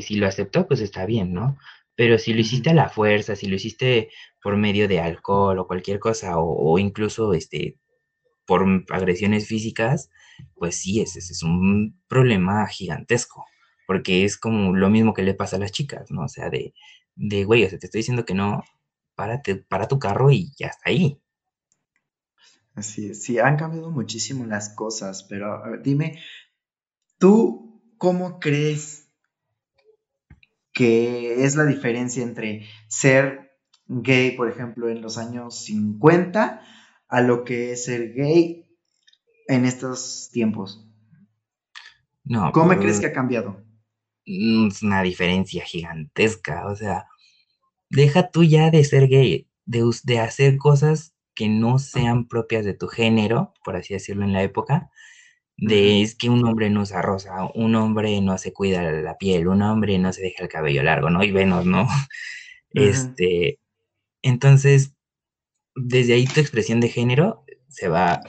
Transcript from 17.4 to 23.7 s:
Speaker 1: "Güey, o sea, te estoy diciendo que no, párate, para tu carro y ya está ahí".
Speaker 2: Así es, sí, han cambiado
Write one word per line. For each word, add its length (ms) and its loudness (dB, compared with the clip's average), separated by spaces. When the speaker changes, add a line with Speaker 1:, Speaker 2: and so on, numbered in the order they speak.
Speaker 1:
"Güey, 200 4
o 60 -2
sea, 80 -12
te 80 -16
estoy 140 -6
diciendo 260 -4
que 80 -6
no, 280 -2
párate, 400 -6
para 320 -6
tu 100 0
carro 340 2
y 260 0
ya 100 -10
está 220 -6
ahí". 300 0
Speaker 2:
Así 360 -12
es, 140 -16
sí, 140 -4
han 180 4
cambiado 340 -8